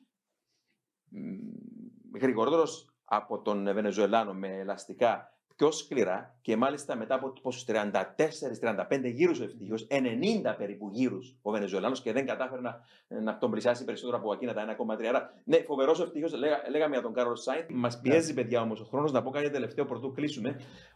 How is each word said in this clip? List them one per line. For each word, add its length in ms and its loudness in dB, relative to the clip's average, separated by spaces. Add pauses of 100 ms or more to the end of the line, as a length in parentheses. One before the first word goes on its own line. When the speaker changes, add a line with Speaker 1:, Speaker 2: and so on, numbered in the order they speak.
(1120)
Speaker 1:
Μ, 1080 -14
γρηγορότερος 760 2 (100)
από 380 -2
τον 220 0
Βενεζουελάνο 680 4
με 140 -6 (100)
ελαστικά 720 0 (240)
πιο 140 6
σκληρά 720 0
και 140 2
μάλιστα 400 0
μετά 180 -2
από 180 -2 (100)
πόσους, 220 -6
τριάντα 520 0
τέσσερις, 420 0
τριάντα 280 0
πέντε 220 0
γύρους 320 4
ο 40 -4
Ευτύχιος, 440 -6
ενενήντα 680 2
περίπου 360 -6
γύρους 500 -2
ο 80 -2
Βενεζουελάνος 520 0
και 100 -2
δεν 140 0
κατάφερε 340 -4
να, 200 -8 (420)
να 160 -2
τον 120 0
πλησιάσει 340 2
περισσότερο 320 -4
από 160 -2
εκείνα 220 -4
τα 60 -2
ένα 140 -6
κόμμα 220 -4
τρία. 120 -2
Άρα, 360 -2
ναι, 180 6
φοβερός 380 2
ο 20 -2
Ευτύχιος, 320 -4
λέγα-, 360 0
λέγαμε 240 2
για 80 0
τον 100 -6
Κάρλος 300 0
Σάινθ. 280 -2
Μας 240 0
Speaker 2:
Ναι. 60 -12
Speaker 1:
πιέζει, 340 4
παιδιά, 260 2
όμως 200 -2
ο 40 -14
χρόνος, 280 0
να 100 4
πω 80 -6
κάτι 200 0
τελευταίο 340 -2
πρωτού 280 -6
κλείσουμε, 480 -4 (360)